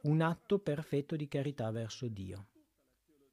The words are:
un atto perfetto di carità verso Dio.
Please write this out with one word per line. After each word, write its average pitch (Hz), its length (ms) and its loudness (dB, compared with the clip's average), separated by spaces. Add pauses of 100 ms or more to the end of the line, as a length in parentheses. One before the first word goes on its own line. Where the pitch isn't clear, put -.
un 151 180 6
atto 165 380 2
perfetto 147 540 -2
di 147 140 -2
carità 135 420 -2
verso 113 380 -4
Dio. 98 400 -8 (840)